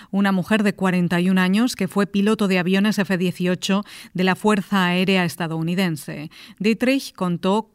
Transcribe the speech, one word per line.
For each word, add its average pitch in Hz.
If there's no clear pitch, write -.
una 196
mujer 202
de 202
cuarenta 180
y 180
un 190
años 196
que 190
fue 202
piloto 208
de 190
aviones 190
F 190
dieciocho 180
de 175
la 185
Fuerza 202
Aérea 180
Estadounidense. 160
Dietrich 240
contó 190